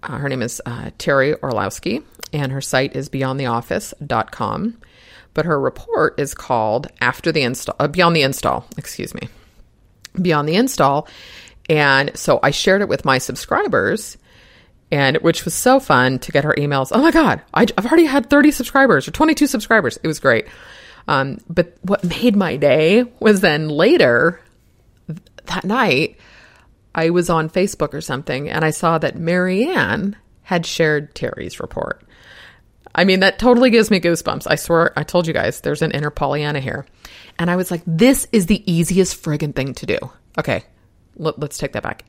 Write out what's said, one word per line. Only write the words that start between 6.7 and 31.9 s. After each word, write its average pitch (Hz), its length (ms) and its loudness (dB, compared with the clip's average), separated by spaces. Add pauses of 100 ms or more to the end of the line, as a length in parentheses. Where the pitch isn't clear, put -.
After 123 320 -2
the 151 100 0
Install, 127 360 -4
uh, 147 100 0
Beyond 170 280 2
the 151 60 4
Install, 135 440 -2 (120)
excuse - 360 -12
me, - 140 -10 (920)
Beyond 156 280 2
the 160 80 0
Install, 151 520 0 (600)
and 143 480 2
so - 260 0
I 139 80 4
shared 190 320 2
it 196 60 -2
with - 160 -4
my 131 140 2
subscribers, 160 960 -2 (760)
and 139 280 2
which - 260 0
was 165 100 -6
so 262 260 4
fun 131 400 4
to - 120 -10
get - 120 2
her 151 120 0
emails. 139 360 -2
"Oh 247 100 4
my 330 80 6
God, 277 320 2 (100)
I, 180 100 2
I've 208 240 0
already 320 200 6
had 277 240 0
thirty 294 220 6
subscribers 240 540 2
or - 40 -10
twenty-two 311 380 2
subscribers." 214 540 0
It 165 60 -2
was 156 100 -4
great. 117 280 2 (640)
Um, 139 300 -2 (100)
but 170 340 -2
what 185 220 -2
made 202 320 2
my 185 200 0
day 156 480 4 (160)
was 208 200 4
then 156 280 2
later 156 720 4 (680)
th-, 160 100 -12 (280)
that 175 180 -6
night, 185 540 0 (760)
I 165 160 0
was 175 200 0
on 160 200 0
Facebook 185 440 -2
or 151 60 -8
something, 143 500 -6
and - 140 -2
I 156 60 2
saw 165 280 0
that 156 180 -4
Marianne 185 1000 -2 (260)
had 175 240 -2
shared 151 480 -2
Terry's - 460 -10
report. - 420 -8 (880)